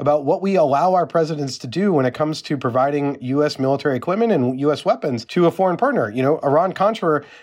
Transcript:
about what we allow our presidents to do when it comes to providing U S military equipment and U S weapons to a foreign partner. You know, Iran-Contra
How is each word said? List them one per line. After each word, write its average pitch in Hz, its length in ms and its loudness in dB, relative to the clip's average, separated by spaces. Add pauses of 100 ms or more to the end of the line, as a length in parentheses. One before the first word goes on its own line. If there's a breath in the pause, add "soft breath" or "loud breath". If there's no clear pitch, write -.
about 147 240 2
what 185 180 0
we 196 140 0
allow 156 380 4
our 170 120 2
presidents 151 520 -2
to 135 100 -12
do 185 240 0
when 139 120 2
it 127 100 0
comes 156 280 -4
to 147 160 -4
providing 135 640 0
U 135 240 0
S 147 140 -4
military 135 380 0
equipment 208 360 0
and 131 260 0
U 147 140 2
S 135 120 -4
weapons 160 420 -2
to 175 200 2
a 160 60 6
foreign 185 240 0
partner. 202 340 0
You 123 120 -4
know, 147 200 2
Iran-Contra 165 840 0 (180 loud breath)